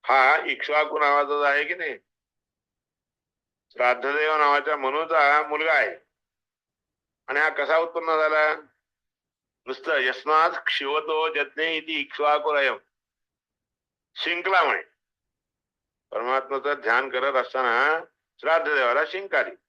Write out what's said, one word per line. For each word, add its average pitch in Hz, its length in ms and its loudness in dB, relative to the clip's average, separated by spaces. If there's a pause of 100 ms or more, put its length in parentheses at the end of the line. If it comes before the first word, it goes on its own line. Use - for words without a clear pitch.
हा 135 420 4
इक्ष्वाकू 151 520 -2
नावाचा 143 300 2
जो 147 120 -2
आहे 143 240 0
की 160 100 -8
नाही, 151 240 -10 (1700)
श्राद्धदेव 139 680 0
नावाच्या 147 400 2
मनूचा 147 720 2
मुलगा 156 240 -2
आहे. 113 240 0 (1300)
आणि 139 140 -2
हा 156 80 2
कसा 147 300 0
उत्पन्न 165 400 -2
झाला? 151 360 2 (1120)
नुसतं 143 340 -4
यस्मात् 156 680 0
क्षिवतो 156 600 -2
जज्ञे 156 480 -4
इति 156 240 -6
इक्ष्वाकुरयम्. 143 760 0 (1400)
शिंकला 175 500 0
म्हणे. 101 180 0 (1300)
परमात्म्याचं 131 680 -2
ध्यान 123 300 0
करत 131 240 -2
असताना 131 720 0 (360)
श्राद्ध 151 340 2
देवाला 131 320 2
शिंक 190 280 -8
आली. 147 200 0 (140)